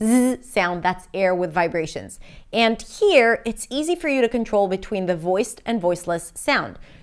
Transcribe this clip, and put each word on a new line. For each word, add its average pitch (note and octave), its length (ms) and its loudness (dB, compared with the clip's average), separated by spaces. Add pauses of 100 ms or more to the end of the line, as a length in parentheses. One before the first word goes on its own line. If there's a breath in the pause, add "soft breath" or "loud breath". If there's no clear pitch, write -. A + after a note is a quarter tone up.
Z B3 400 4
sound, F3 400 -2
that's F3+ 320 -2
air F#3 200 2
with F3 200 -2
vibrations. E3+ 640 -2 (320 loud breath)
And A3+ 300 2
here, C4 640 4
it's A3+ 240 -8
easy D4+ 240 -2
for E4+ 160 -2
you C4+ 100 2
to A#3 80 4
control A3 400 0
between F#3+ 380 -4
the F3+ 100 0
voiced F3+ 480 -2
and A#3 160 -2
voiceless F3 540 -2
sound. E3+ 440 -2 (240 soft breath)